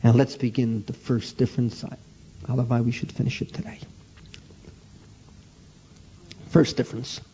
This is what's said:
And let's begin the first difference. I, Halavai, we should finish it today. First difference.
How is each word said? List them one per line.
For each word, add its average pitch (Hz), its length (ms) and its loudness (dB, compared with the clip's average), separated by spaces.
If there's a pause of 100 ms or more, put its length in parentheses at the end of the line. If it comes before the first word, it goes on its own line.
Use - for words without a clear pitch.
And 117 120 10
let's 131 200 4
begin 113 500 0
the 117 80 -8
first - 440 -4
difference. 120 460 0
I, - 140 -12 (480)
Halavai, 120 400 0
we 117 60 2
should - 200 -6
finish - 300 -2
it - 100 -6
today. - 280 -10 (2750)
First - 280 4
difference. 123 420 -6 (140)